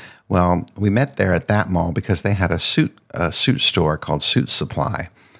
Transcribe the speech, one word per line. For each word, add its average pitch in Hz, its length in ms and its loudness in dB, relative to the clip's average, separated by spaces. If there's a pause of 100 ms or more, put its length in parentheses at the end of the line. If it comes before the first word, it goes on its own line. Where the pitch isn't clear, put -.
(280)
Well, 90 380 2 (100)
we 101 140 0
met 123 260 0
there 95 160 2
at - 160 0
that 104 220 0
mall 87 220 0
because 87 300 -2
they 101 120 2
had 92 160 0
a 87 80 0
suit, - 400 0 (160)
a - 180 0
suit - 280 0
store 78 360 2
called 73 260 -4
Suit - 280 0
Supply. - 580 -4 (320)